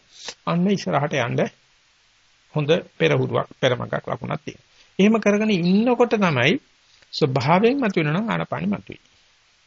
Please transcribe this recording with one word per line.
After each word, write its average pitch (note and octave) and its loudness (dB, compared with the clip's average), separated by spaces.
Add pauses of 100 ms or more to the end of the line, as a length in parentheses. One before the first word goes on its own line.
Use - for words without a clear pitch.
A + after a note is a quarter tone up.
(420)
අන්න F3 0
ඉස්සරහට D#3+ -2
යන්න C3 -2 (1120)
හොඳ D3 -2 (240)
පෙරහුරුවක්, C3 0
පෙරමගක් A#2+ -2 (100)
ලකුණක් B2+ -8
තියෙනවා. - -16 (340)
එහෙම G#3+ 4
කරගෙන G#3+ 0
ඉන්නකොට A3 2
තමයි D#3+ 2 (600)
ස්වභාවයෙන් E3 2
මතුවෙන G3 -2
නම් F#3+ -2
ආනපානෙ E3 -4
මතුවේ. F3+ -8 (640)